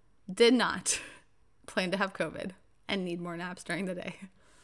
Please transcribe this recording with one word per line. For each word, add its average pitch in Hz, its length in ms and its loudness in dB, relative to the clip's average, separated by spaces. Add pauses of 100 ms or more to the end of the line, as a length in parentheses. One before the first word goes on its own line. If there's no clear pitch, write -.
(320)
did 233 220 8
not - 460 2 (340)
<laughs> - 320 -20
plan 185 240 0
to 170 60 2
have 196 180 0
covid - 380 -4 (360)
and 196 160 0
need 175 160 -4
more 175 160 -6
naps 180 280 -8
during 175 220 -4
the 185 80 -4
day. 180 220 -8 (480)